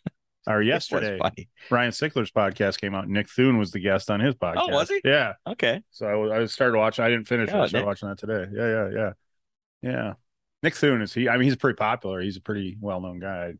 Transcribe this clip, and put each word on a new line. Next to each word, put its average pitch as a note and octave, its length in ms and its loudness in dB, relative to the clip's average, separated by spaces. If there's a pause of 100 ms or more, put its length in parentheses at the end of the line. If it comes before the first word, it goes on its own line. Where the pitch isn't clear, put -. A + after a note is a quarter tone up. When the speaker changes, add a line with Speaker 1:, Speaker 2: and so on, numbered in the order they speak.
Speaker 1:
<laughs> - 100 -10 (340)
Speaker 2:
or G#2+ 140 2
Speaker 1:
It G#2+ 40 2
was - 20 4
Speaker 2:
yesterday, A2 500 -2
Speaker 1:
funny. - 320 -4 (200)
Speaker 2:
Ryan A#2+ 220 2
Sickler's C3+ 400 -2
podcast G2 480 2
came G2 140 -4
out. F#2+ 140 -4
Nick G2+ 220 -2
Thune B2+ 280 4
was G2 140 0
the G2+ 80 -8
guest F#2+ 320 0
on G#2 80 0
his B2+ 220 0
Speaker 1:
Oh, F2+ 280 0
was D3+ 200 2
Speaker 2:
podcast. G4 40 -2
Speaker 1:
he? G4 160 -2
Speaker 2:
Yeah. C3+ 240 4 (140)
Speaker 1:
Okay. B2+ 340 -2 (100)
Speaker 2:
So G#2+ 400 -2
I, A2 100 2
I A#2 40 2
started A#2 320 2
watching. A2 280 2
I A#2 40 4
didn't A#2 180 0
finish A#2 220 0
it. F3+ 40 -2
Speaker 1:
Yeah, F#3 100 2
Speaker 2:
I - 40 2
started G#2 100 -2
Speaker 1:
Nick. G2+ 100 0
Speaker 2:
watching G2+ 220 -4
that G2 80 -8
today. G#2 360 -4
Yeah, A2 140 -2
yeah, A2 260 0
yeah. G#2+ 180 -2 (680)
Yeah. B2 320 -4 (500)
Nick D#3+ 120 0
Thune C3+ 260 4
is, G2+ 120 -6
he, A#2+ 160 0
I A#2 80 4
mean, B2+ 60 4
he's C3+ 120 4
pretty B2 220 0
popular. G#2+ 440 -2
He's F#2 160 -6
a F2+ 40 -14
pretty G2 380 -6
well-known F#2 400 -6
guy, F2 400 -8